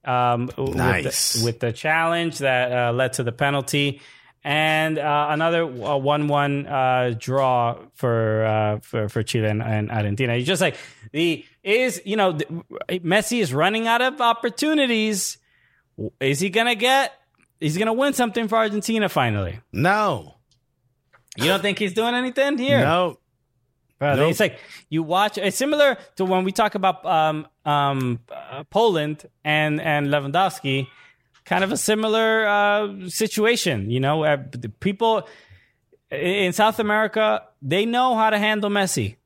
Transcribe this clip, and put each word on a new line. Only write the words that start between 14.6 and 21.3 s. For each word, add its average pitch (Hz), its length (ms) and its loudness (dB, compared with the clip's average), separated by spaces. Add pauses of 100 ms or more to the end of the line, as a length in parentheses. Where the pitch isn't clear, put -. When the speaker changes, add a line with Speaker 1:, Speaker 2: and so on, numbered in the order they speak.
Speaker 1:
Is 135 200 0
he 190 120 -2
gonna 233 240 2
get? 254 360 2 (480)
He's 156 180 -2
gonna 220 160 0
win 269 200 0
something 233 340 -2
for 220 100 0
Argentina 214 520 0
finally. 107 500 0 (140)
Speaker 2:
No. 160 640 0 (1000)